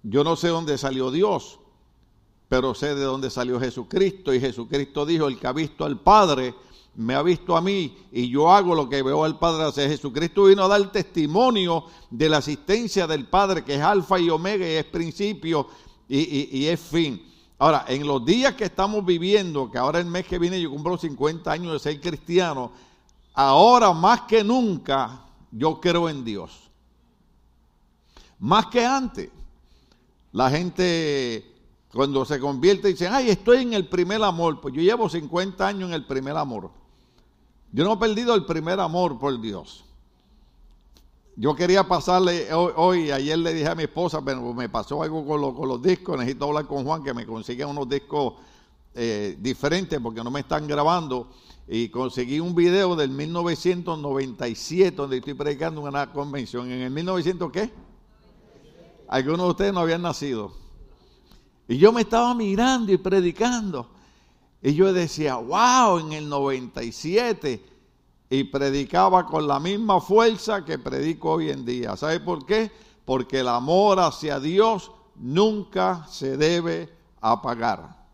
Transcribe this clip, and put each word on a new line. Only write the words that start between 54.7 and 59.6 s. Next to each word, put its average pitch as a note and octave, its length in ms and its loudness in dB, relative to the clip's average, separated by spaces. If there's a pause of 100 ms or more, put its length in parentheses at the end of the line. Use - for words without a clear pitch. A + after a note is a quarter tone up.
donde C#3 200 -4
estoy C3+ 160 -8
predicando D3 480 -6
en C#3+ 80 -10
una C#3+ 240 -4
convención. C3+ 580 -8
¿En B2+ 120 -6
el B2+ 80 -6
mil D#3 160 -6
novecientos F3+ 440 -4
qué? G3+ 220 -6 (1400)
Algunos D3+ 380 -2
de F3 40 2
ustedes G3 220 0